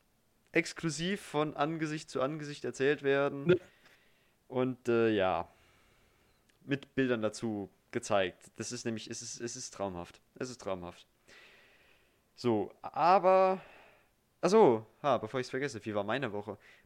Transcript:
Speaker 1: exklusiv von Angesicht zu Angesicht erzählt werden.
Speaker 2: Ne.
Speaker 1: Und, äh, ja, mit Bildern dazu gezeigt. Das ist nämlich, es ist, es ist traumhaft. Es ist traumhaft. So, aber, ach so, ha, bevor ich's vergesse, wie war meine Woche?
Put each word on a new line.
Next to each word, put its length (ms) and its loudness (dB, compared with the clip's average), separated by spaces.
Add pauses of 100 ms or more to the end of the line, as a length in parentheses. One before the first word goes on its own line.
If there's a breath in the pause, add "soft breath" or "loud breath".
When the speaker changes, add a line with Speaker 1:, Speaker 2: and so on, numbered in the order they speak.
(500)
Speaker 1:
exklusiv 720 -2
von 320 -4
Angesicht 560 -4
zu 100 -4
Angesicht 440 -4
erzählt 400 0
werden. 420 0
Speaker 2:
Ne. 140 6 (880 soft breath)
Speaker 1:
Und, 400 -2
äh, 220 6
ja, 380 2 (1160 soft breath)
mit 300 -6
Bildern 280 2
dazu 460 -4 (220)
gezeigt. 680 -2
Das 160 -8
ist 120 -10
nämlich, 240 -6
es 140 -10
ist, 180 -12
es 160 -8
ist 180 -12
traumhaft. 460 -8 (160)
Es 140 -8
ist 100 -16
traumhaft. 460 -8 (1300 soft breath)
So, 360 0 (100)
aber, 760 4 (800 loud breath)
ach 100 2
so, 360 6 (160)
ha, 160 4
bevor 220 -4
ich's 100 -8
vergesse, 340 -6
wie 100 -4
war 100 0
meine 280 -2
Woche? 260 -8 (280 soft breath)